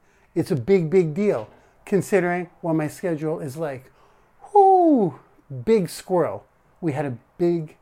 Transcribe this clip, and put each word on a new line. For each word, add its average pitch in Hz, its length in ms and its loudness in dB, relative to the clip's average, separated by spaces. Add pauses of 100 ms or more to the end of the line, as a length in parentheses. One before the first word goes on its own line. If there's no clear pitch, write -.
(360)
It's 160 160 -4
a 180 40 0
big, 160 340 0
big 165 240 2
deal 160 360 -2 (360)
considering 175 640 0 (120)
what 165 120 -4
my 156 140 -2
schedule 160 520 -6
is 143 180 -10
like. 143 340 -10 (640)
Whoo, 339 680 4 (460)
big 214 240 2
squirrel. 135 560 -2 (360)
We 165 120 -2
had 143 120 -4
a 127 120 -6 (200)
big 170 440 -2